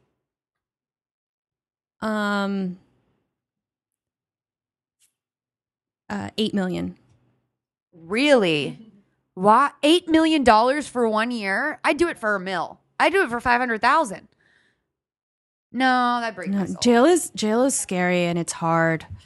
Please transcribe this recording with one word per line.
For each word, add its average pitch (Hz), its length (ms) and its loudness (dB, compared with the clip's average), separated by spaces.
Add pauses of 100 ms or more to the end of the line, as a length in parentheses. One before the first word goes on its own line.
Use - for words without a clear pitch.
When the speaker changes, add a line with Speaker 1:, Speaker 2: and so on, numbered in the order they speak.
(2000)
Speaker 1:
Um, 202 760 -4 (3250)
uh, 202 280 -8
eight 214 160 -4
million. 180 440 -6 (960)
Speaker 2:
Really? 180 1000 0 (420)
Why? 220 380 4 (120)
Eight 339 240 2
million 320 360 2
dollars 240 440 4
for 240 220 -2
one 214 220 -2
year? 226 520 -4
I'd 311 140 0
do 339 100 2
it 294 100 -6
for 214 180 -2
a 190 40 -2
mil. 180 400 -6 (200)
I'd 302 140 4
do 392 100 4
it 262 60 -4
for 233 100 -6
five 240 200 0
hundred 240 220 -4
thousand. 247 460 0 (1400)
No, 247 500 0
that 226 140 -6
breaks 185 160 -8
Speaker 1:
No, 196 80 -2
Speaker 2:
my 185 60 -2
soul. 180 160 -8
Speaker 1:
jail 240 240 6
is, 339 260 2
jail 220 340 0
is 277 100 0
scary 180 500 0
and 170 140 -2
it's 165 140 -6
hard. 165 520 0 (200)